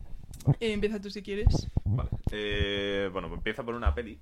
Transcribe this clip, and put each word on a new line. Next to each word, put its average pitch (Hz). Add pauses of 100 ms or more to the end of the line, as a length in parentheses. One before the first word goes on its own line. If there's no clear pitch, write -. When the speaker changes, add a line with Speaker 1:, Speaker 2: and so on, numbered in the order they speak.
(600)
Speaker 1:
Eh, 226
empieza 208
tú 202
si 202
quieres. - (160)
Speaker 2:
Vale. - (220)
Eh, 101
bueno, 90
pues 82
empieza 110
por 117
una 117
peli 113